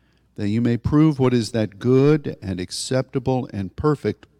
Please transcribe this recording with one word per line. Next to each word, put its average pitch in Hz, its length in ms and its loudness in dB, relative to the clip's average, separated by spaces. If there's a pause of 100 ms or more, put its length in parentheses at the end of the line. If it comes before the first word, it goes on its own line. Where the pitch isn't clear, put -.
(340)
that 104 140 -4
you 110 120 0
may 120 160 2
prove 151 420 2
what 127 160 2
is 113 180 0
that 107 260 -2
good 135 600 2
and 95 180 -6
acceptable 127 920 -4
and 98 240 -8
perfect 143 500 -2 (140)